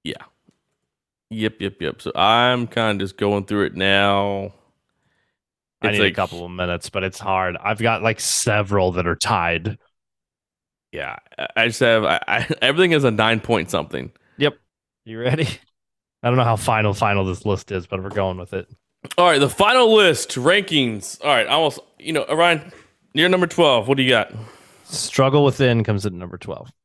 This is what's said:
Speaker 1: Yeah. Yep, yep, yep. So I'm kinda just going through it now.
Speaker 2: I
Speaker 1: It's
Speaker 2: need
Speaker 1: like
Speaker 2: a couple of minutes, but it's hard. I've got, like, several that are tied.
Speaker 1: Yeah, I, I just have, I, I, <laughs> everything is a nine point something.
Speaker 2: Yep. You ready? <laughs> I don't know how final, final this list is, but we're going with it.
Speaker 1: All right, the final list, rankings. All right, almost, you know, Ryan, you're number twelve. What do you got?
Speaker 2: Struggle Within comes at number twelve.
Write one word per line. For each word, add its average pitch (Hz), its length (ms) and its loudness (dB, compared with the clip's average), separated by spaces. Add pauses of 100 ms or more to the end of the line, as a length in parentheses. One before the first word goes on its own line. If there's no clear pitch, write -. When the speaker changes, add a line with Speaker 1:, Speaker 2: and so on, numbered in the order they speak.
Speaker 1:
Yeah. - 200 -10 (1040)
Yep, 110 320 -4
yep, 98 200 -6
yep. 76 200 -6
So - 140 -8
I'm 120 520 2
kinda 107 360 -2
just 95 140 -8
going 101 280 0
through 104 200 0
it - 100 -8
now. 98 760 0 (1300)
Speaker 2:
I 107 80 0
Speaker 1:
It's 104 80 0
Speaker 2:
need 104 80 4
Speaker 1:
like 95 80 2
Speaker 2:
a - 20 -10
couple 87 300 -4
of 90 60 -12
minutes, 87 380 -4
but 98 140 -6
it's 92 160 -8
hard. 92 380 -2
I've 104 220 -4
got, 113 240 0
like, 113 160 0
several 101 720 0
that 87 140 -2
are 85 80 0
tied. 85 640 -2 (1120)
Speaker 1:
Yeah, 69 260 -10 (200)
I, - 180 -8
I 113 120 2
just 117 120 -6
have, 113 240 4
I, 78 240 0
I, 110 280 -2
<laughs> - 60 -8
everything 160 300 2
is 147 120 2
a 120 80 4
nine 110 280 0
point 104 300 -2
something. 73 420 -6 (260)
Speaker 2:
Yep. 143 200 0 (480)
You 113 140 -14
ready? 131 280 -2 (360)
<laughs> - 400 -20
I 120 40 0
don't 123 100 2
know 127 60 4
how 113 140 2
final, 107 360 2
final 101 300 0
this 92 220 -4
list 98 260 -2
is, 92 160 -6
but 95 160 -8
we're 98 60 -10
going 95 280 -2
with 90 160 -14
it. 95 140 -8 (500)
Speaker 1:
All 175 120 6
right, 143 100 4
the 139 100 4
final 226 440 4
list, 190 380 4
rankings. 139 920 -2
All 147 60 -2
right, 123 180 2
almost, 151 320 0 (200)
you 160 120 -8
know, 147 140 -2
Ryan, 160 480 0 (400)
you're 170 160 2
number 185 180 2
twelve. 131 400 2
What 139 80 2
do 135 80 0
you 127 60 2
got? 113 240 2 (500)
Speaker 2:
Struggle 135 640 0
Within 120 400 2
comes 101 200 -2
at 98 60 -4
number 90 260 -14
twelve. - 320 -14 (160)